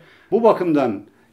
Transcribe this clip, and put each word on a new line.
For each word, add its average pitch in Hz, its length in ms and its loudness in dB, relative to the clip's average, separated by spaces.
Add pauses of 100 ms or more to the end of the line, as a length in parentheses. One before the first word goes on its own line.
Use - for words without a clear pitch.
(300)
Bu 220 120 0
bakımdan 147 600 0 (300)